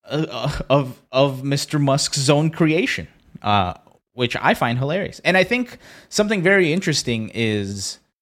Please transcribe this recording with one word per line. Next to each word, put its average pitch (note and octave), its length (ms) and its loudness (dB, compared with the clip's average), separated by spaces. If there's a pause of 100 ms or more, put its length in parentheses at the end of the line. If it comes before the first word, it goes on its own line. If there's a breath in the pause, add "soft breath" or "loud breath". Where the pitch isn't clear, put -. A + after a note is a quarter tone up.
uh, C3 540 -4 (100)
of, C3 320 0 (100)
of C3 320 2
Mister C#3+ 360 -2
Musk's C#3 500 2
own D#3 200 4
creation, D#3+ 580 0 (340)
uh, G2 320 0 (380)
which B2 240 -2
I F3 180 2
find B2 240 0
hilarious. D#3 460 -4
And F3 140 2
I F3+ 80 4
think A#3+ 320 -4 (320 loud breath)
something G#3 340 0
very F#3 300 4
interesting B2+ 600 -2
is G2+ 640 -2 (220)